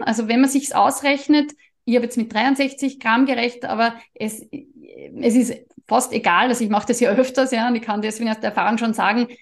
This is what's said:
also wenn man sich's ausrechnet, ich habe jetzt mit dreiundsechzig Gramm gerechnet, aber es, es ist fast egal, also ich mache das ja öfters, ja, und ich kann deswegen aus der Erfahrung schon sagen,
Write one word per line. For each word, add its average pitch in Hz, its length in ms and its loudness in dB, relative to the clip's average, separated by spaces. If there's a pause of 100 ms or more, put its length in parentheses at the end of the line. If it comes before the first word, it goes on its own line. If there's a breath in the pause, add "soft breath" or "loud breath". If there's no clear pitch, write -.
also 220 260 -2
wenn 233 120 2
man 269 100 4
sich's 269 200 -2
ausrechnet, 285 800 2 (340 soft breath)
ich 240 120 2
habe 233 80 2
jetzt 240 120 -10
mit 226 160 -2
dreiundsechzig 269 680 -2
Gramm 233 260 2
gerechnet, 240 380 -2
aber 226 320 -2 (180 loud breath)
es, 214 320 -8 (760)
es 240 140 2
ist - 320 0 (220)
fast 240 240 0
egal, 185 360 2
also 240 140 -2
ich 208 80 -2
mache 208 160 0
das 240 140 0
ja 233 100 4
öfters, 254 400 0
ja, 226 160 -2
und 247 80 0
ich 226 80 -4
kann 208 200 -4
deswegen 214 280 -4
aus 220 80 -4
der 214 120 -4
Erfahrung 208 280 0
schon 226 160 -2
sagen, 220 320 0 (160 loud breath)